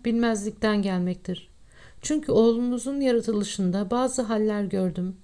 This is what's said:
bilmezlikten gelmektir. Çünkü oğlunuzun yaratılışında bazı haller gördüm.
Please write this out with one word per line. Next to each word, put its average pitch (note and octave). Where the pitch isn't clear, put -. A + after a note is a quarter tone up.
bilmezlikten A3
gelmektir. F3+
Çünkü D4+
oğlunuzun A#3+
yaratılışında G#3
bazı B3+
haller G#3+
gördüm. F#3